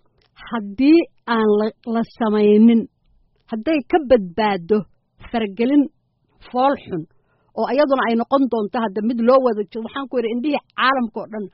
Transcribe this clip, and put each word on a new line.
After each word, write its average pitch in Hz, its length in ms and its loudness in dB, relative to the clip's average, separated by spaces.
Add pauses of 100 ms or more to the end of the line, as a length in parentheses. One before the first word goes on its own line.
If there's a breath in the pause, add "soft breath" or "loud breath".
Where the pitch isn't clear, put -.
(400)
haddii 240 580 2 (260)
aan 226 260 0
la, 208 160 2 (160)
la 233 280 -4
samaynin, 214 680 4 (720)
hadday 294 280 -4
ka - 200 -2
badbaaddo 208 800 0 (420)
faragelin 233 640 -2 (580)
fool 269 340 -2
xun, - 260 -10 (540)
oo 220 100 -4
ayaduna 269 380 0
ay 233 120 -2
noqon 262 280 0
doonto 226 340 -4
hadda 220 240 -4
mid 233 180 -2
loo 247 200 4
wada 226 240 -2
jiro. 226 180 -12
Waxaan 269 260 -12
ku - 80 -6
yidhi, 233 140 -4
indhihii 247 360 -6
caalamka 247 520 -4
oo 196 100 -12
dhan 214 260 -10